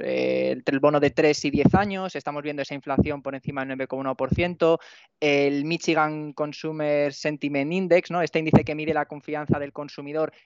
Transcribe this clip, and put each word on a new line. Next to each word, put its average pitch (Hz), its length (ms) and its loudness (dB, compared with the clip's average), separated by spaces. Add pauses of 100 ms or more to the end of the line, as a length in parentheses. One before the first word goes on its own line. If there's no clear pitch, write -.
eh, 127 520 0
entre 131 200 -2
el 139 60 0
bono 147 200 4
de 143 120 4
tres 151 340 2
y 143 60 0
diez 143 240 4
años. 190 400 -2
Estamos 147 260 -6
viendo 147 220 -6
esa 139 100 -8
inflación 139 480 0
por 135 140 -8
encima 139 260 -6
del 131 60 -4
nueve 131 180 -6
coma 131 160 -6
uno 135 160 -4
por 131 160 -2
ciento. 170 460 2 (400)
El 143 460 2
Michigan 156 680 0
Consumer 147 800 -2
Sentiment 143 580 -4
Index, 175 380 2
¿no? 175 140 -2
Este 160 160 -2
índice 156 240 6
que 156 100 -6
mide 151 220 -4
la 147 100 0
confianza 147 540 -4
del 143 120 -8
consumidor 147 640 -6 (120)